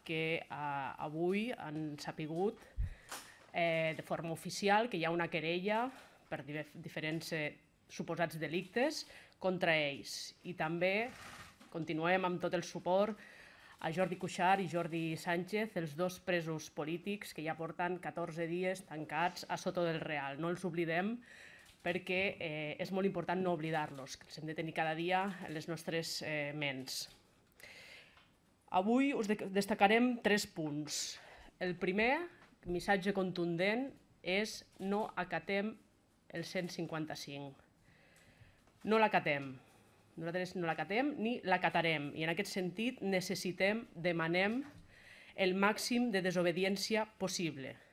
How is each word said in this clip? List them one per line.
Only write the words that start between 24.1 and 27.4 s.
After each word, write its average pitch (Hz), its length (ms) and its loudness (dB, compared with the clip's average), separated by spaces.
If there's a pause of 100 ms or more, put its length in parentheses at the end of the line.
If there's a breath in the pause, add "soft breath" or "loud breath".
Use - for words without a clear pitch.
que - 100 -20
els - 140 -14
hem 156 100 -6
de 156 80 -6
tenir 160 160 -4
cada 160 240 0
dia 180 220 2 (260)
en 156 80 -6
les 156 140 -6
nostres, 165 580 -2
eh, 147 300 -2
ments. 135 500 -4 (1700 loud breath)